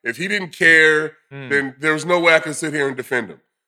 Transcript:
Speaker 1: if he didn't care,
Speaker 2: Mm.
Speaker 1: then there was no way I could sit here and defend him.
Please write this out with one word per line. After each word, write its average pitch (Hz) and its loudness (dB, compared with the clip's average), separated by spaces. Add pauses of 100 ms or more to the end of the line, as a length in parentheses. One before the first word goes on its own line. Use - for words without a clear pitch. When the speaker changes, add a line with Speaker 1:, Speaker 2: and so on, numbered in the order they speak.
Speaker 1:
if 117 -6
he 180 -6
didn't 196 -4
care, 156 4 (140)
Speaker 2:
Mm. 139 -16
Speaker 1:
then 139 -2
there 156 0
was 151 -4
no 175 0
way 170 4
I 160 4
could 151 -8
sit 156 -8
here 147 -2
and 131 -6
defend 120 -4
him. 78 -20 (260)